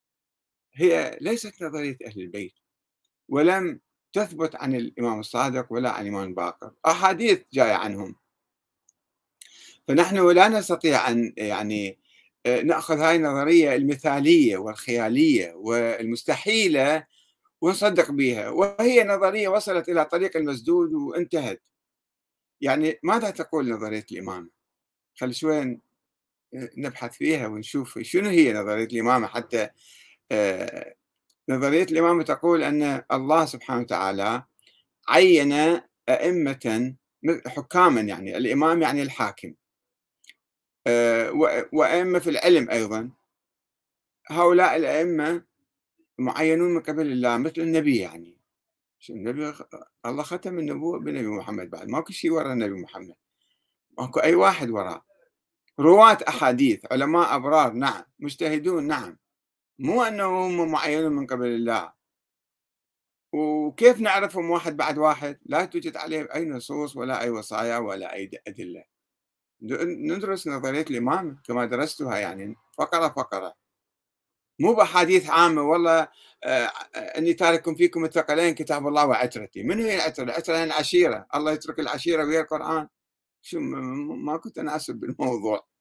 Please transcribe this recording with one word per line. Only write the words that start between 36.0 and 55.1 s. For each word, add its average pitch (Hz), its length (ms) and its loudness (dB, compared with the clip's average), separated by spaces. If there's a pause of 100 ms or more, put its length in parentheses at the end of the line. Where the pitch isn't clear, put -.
أئمة 135 840 0 (280)
م-، 147 260 -2
حكاما، 147 520 2
يعني 95 360 -6
الإمام 143 460 0
يعني 143 200 0
الحاكم، 113 520 -8 (1300)
آه، 117 460 2
و-، 151 300 2 (100)
وأئمة 175 460 2
في 165 120 -2
العلم 151 400 4
أيضًا. 113 400 -2 (1160)
هؤلاء 175 500 4
الأئمة 160 680 -2 (720)
معينون 160 560 0
من 165 80 -2
قبل 151 300 -4
الله 123 240 0
مثل 156 240 -4
النبي، 156 380 2
يعني 85 400 -10 (600)
شو - 140 -18
النبي 135 400 -8
خ-، - 100 -20 (440)
الله 135 160 -4
ختم 175 360 -8
النبوة 151 400 -4
بنبي 139 300 -6
محمد، 101 420 -8
بعد 98 180 -14
ماكو 151 240 -6
شي 165 180 -4
ورا 151 220 -2
النبي 110 280 -2
محمد، 90 340 -18 (840)
ماكو 127 220 -4
أي 165 140 4
واحد 175 360 2
وراه. 92 340 -6 (760)